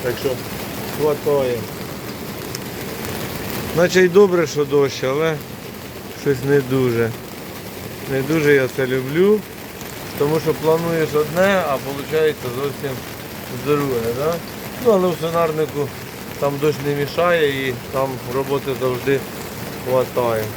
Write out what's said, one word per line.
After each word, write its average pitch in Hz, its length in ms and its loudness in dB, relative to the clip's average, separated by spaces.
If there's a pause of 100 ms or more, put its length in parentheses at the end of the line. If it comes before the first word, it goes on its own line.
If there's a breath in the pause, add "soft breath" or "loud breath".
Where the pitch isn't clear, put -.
Так 123 160 0
що 135 100 0 (680)
хватає. 143 580 2 (2250)
Наче 180 240 4
й 185 60 6
добре, 175 400 6
що 143 180 0
дощ, 139 380 2
але 151 320 0 (880)
щось 135 280 0
не 143 100 8
дуже. 123 500 2 (1000)
Не 135 100 0
дуже 147 320 4
я 135 220 6
це 131 120 2
люблю, 151 520 4 (800)
тому 151 200 2
що 156 140 0
плануєш 160 600 2
одне, 175 540 4
а 139 80 2
виходить 139 600 0 (200)
зовсім 135 420 -4 (680)
друге. 135 520 2
Да? 156 160 0 (520)
Ну, 233 60 6
але 185 160 6
в 170 120 2
свинарнику 156 680 0 (520)
там 143 220 2
дощ 147 140 4 (120)
не 143 80 0
мішає 143 760 2
і 123 40 -2 (200)
там 135 160 0 (260)
роботи 135 360 0 (100)
завжди 127 380 2 (680)
хватає. 123 580 2 (140)